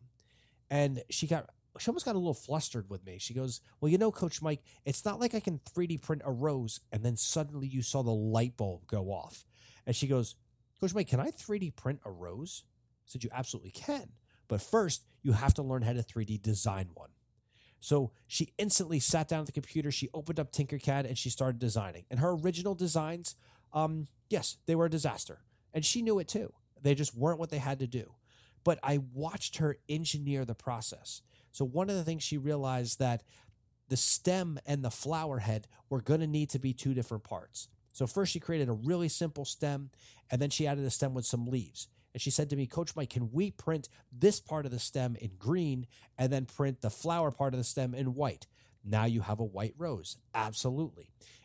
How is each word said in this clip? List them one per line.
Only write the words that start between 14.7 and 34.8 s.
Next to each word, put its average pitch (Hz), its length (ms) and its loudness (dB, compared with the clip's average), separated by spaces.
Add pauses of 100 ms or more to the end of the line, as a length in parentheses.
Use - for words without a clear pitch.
you 127 120 4
have 123 220 6
to 147 80 -4
learn 131 180 -2
how 117 100 2
to 120 120 -2
three 113 200 -6
D 104 140 -4
design 98 560 0
one." - 180 -20 (720)
So 139 320 2 (140)
she - 300 -4
instantly 175 420 4
sat 156 280 4
down 156 140 0
at 147 60 -6
the - 40 -10
computer, 147 400 -2
she 127 220 -2
opened 156 260 -4
up 143 140 -4
Tinkercad, 139 520 0
and 120 120 -4
she - 120 -2
started 123 300 0
designing. 101 500 -2
And 120 120 0
her 170 80 4
original 175 460 0
designs, 170 600 0 (380)
um, 156 340 0 (220)
yes, - 280 2 (100)
they 165 80 4
were 165 100 6
a 165 40 2
disaster. 143 540 -2 (300)
And 156 100 0
she 233 180 2
knew 214 180 4
it 165 100 -4
too. 208 240 -4 (280)
They 143 140 6
just 139 200 -2
weren't 156 240 2
what 165 100 -4
they 151 80 -4
had 139 220 -2
to 131 80 -2
do. 120 260 -6 (500)
But 165 200 4
I 143 160 2
watched 135 580 -6
her 147 220 0 (100)
engineer 143 560 0
the 117 80 -4
process. - 720 -6 (280)
So 139 140 -2
one 165 240 0
of 202 60 0
the 175 80 0
things 160 180 -2
she - 160 -2
realized 135 640 0
that 123 240 2 (640)
the 131 100 0
stem 180 720 4
and 143 180 0